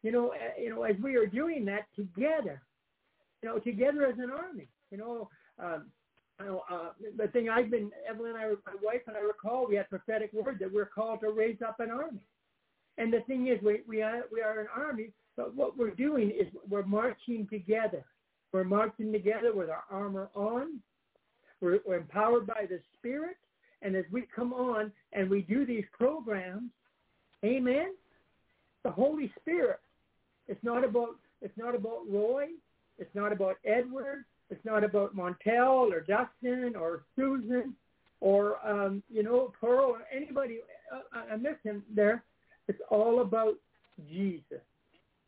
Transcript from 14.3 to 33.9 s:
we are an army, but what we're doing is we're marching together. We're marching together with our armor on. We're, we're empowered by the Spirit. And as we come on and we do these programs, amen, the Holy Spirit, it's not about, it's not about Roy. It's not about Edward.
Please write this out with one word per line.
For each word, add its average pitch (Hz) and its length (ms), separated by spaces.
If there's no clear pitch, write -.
we 226 120
are 214 180
an 214 140
army, 233 380
but 226 180
what 269 240
we're 214 160
doing 247 360
is 208 160
we're 202 160
marching 214 640
together. 208 540
We're 190 120
marching 214 480
together 214 420
with 175 160
our 160 200
armor 196 440
on. 240 460
We're, 185 240
we're 185 100
empowered 214 500
by 214 220
the 180 120
Spirit. 302 380
And 190 160
as 185 160
we 247 120
come 247 180
on 233 400
and 190 160
we 202 120
do 254 220
these 233 200
programs, 226 760
amen, 262 500
the - 60
Holy 277 500
Spirit, 311 400
it's 196 140
not 240 220
about, 233 320
it's - 160
not 240 180
about 226 360
Roy. 240 380
It's - 160
not 208 180
about 190 320
Edward. 254 600